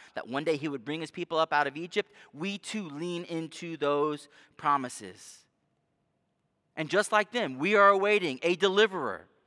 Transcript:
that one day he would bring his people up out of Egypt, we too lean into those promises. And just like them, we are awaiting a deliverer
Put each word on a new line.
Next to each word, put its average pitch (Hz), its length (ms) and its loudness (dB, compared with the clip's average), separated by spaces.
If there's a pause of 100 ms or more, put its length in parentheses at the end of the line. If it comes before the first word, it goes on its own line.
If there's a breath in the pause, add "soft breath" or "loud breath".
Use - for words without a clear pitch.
(140 loud breath)
that - 140 -10
one 143 160 -4
day 160 120 2
he 147 120 -4
would 135 180 -8
bring 156 160 -6
his 156 80 -10
people - 260 -6
up 156 160 2
out 147 140 4
of 139 100 -6
Egypt, 175 340 -4 (220 loud breath)
we 190 240 -6
too 202 320 -8
lean 170 360 -8
into 165 520 -8
those 147 520 0 (280 loud breath)
promises. 127 840 -4 (1300)
And 156 140 -6
just 190 240 0
like 208 200 2
them, 165 260 -4
we 185 160 2
are 202 160 10
awaiting 196 520 2
a 170 120 2
deliverer 180 720 2 (200)